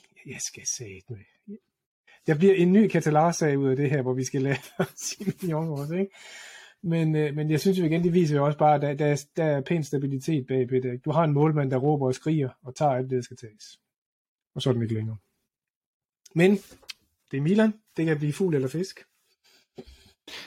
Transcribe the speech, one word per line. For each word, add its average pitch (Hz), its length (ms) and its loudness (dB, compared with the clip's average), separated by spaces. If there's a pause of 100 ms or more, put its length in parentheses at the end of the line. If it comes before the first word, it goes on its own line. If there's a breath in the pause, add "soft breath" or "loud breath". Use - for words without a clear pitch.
(260)
Jeg 135 140 -14
skal - 260 -12
satme. 101 520 -10 (1120 soft breath)
Der 156 100 4
bliver 190 160 6
en 175 200 4
ny 202 160 6
Catalar-sag 156 680 2
ud 139 120 0
af 131 60 2
det 143 140 0
her, 139 120 0
hvor 127 120 -2
vi 131 100 -4
skal 135 180 -4
lære 135 160 0 (180)
<laughs> - 40 -10
at 170 160 0
sige - 460 -8
Mignon 160 380 -4
også, 147 140 -8
ikke? 196 180 -4 (760 loud breath)
Men, 160 300 2
øh, 151 200 0
men 151 160 -2
jeg 156 80 2
synes 190 200 2
jo 175 60 0
igen, 160 180 0
det 175 100 2
viser 160 220 2
jo 143 100 2
også 147 120 0
bare, 151 180 6
at 143 60 0
der, 147 120 -2
der 151 120 -2
er, 147 200 0 (100)
der 165 80 0
er 143 180 0
pæn 160 220 -2
stabilitet 139 640 -4
bag 131 240 -2
ved 127 100 2
det, 127 100 -4
ikke? 127 140 -10
Du 151 60 -4
har 160 120 2
en 151 100 2
målmand, 147 380 2
der 131 60 0
råber 139 300 0
og 127 80 0
skriger 156 340 -2 (140)
og 127 120 -16
tager 147 160 0
alt 131 180 -2
det, 131 60 -2
der 123 60 -2
skal 123 160 -16
tages. - 420 -20 (760)
Og 143 60 -8
så 139 80 0
er 123 40 4
den 117 80 -2
ikke 113 120 -4
længere. 110 240 -6 (1160)
Men 175 160 6 (800)
det 139 60 -6
er 135 40 -4
Milan. 214 320 4 (240)
Det 165 80 0
kan 160 120 0
blive 147 160 -2
fugl 180 220 0
eller 131 120 0
fisk. 165 380 -8 (1400 loud breath)